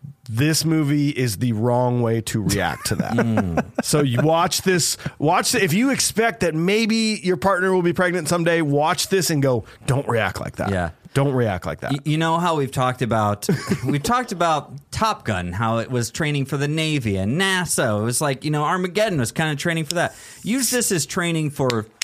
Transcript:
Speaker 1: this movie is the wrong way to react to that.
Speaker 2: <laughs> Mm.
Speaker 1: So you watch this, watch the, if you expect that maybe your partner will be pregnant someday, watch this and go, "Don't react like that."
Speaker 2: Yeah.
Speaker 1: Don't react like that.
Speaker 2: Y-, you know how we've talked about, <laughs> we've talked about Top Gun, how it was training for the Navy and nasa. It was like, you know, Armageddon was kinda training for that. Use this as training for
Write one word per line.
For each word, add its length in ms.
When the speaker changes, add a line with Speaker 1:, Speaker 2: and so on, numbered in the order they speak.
Speaker 1:
this 360
movie 460
is 280
the 140
wrong 480
way 220
to 180
react 460
to 80
that. 220
Speaker 2:
<laughs> 60
Mm. 420
Speaker 1:
So 180
you 200
watch 400
this, 340
watch 340
the, 100
if 100
you 180
expect 500
that 140
maybe 680
your 120
partner 360
will 100
be 100
pregnant 360
someday, 340
watch 460
this 220
and 120
go, 220
"Don't 220
react 320
like 160
that." 140
Speaker 2:
Yeah. 200
Speaker 1:
Don't 200
react 320
like 140
that. 120
Speaker 2:
Y-, 120
you 140
know 200
how 180
we've 140
talked 320
about, 440
<laughs> 200
we've 160
talked 300
about 400
Top 340
Gun, 260
how 260
it 120
was 200
training 360
for 100
the 120
Navy 480
and 220
nasa. 640
It 40
was 180
like, 220
you 60
know, 140
Armageddon 540
was 140
kinda 240
training 280
for 120
that. 180
Use 280
this 220
as 120
training 460
for 340